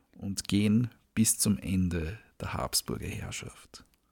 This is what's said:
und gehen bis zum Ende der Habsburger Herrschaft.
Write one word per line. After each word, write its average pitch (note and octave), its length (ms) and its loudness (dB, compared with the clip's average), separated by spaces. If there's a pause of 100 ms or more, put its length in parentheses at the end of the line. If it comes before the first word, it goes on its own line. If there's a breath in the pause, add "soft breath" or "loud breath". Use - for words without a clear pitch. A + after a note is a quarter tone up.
(180)
und G2 300 -6
gehen G#2+ 420 4 (260)
bis - 240 4
zum - 180 2
Ende F2+ 640 0 (200)
der - 140 -6
Habsburger - 540 -2
Herrschaft. - 760 -10 (280)